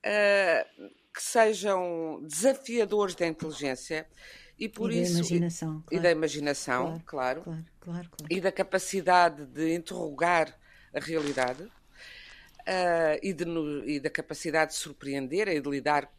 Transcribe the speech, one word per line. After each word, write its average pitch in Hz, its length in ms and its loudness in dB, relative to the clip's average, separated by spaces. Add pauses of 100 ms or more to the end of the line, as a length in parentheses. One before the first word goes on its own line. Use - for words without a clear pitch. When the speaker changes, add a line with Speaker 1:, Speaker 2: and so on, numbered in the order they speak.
Speaker 1:
ah, 202 600 4 (480)
que - 80 -10
sejam 180 1040 2
desafiadores 208 880 2
da 175 120 0
inteligência 156 800 -6 (500)
e 220 100 -6
por 190 220 -4
Speaker 2:
E - 20 -2
da 175 100 2
Speaker 1:
isso 180 100 2
Speaker 2:
imaginação, 170 800 0
Speaker 1:
e 170 100 0
Speaker 2:
claro. - 0 -
Speaker 1:
da 175 100 6
imaginação, 147 880 0
Speaker 2:
Claro, - 40 -20
Speaker 1:
claro. 135 380 -4
Speaker 2:
claro, 160 280 -10 (100)
claro, 170 300 -10
claro. 151 260 -6
Speaker 1:
E 190 40 -2
da 185 120 2
capacidade 180 960 2
de 156 280 -2
interrogar 165 840 0 (360)
a 147 60 -2
realidade, 143 720 -2 (960)
ah, 170 560 2
e 190 100 -2
de 170 120 -4
no-, 151 440 -2
e 147 120 -2
da 147 100 -2
capacidade 156 640 0
de - 60 -6
surpreenderem 143 760 -2
e 147 40 0
de 139 100 -6
lidar 143 480 0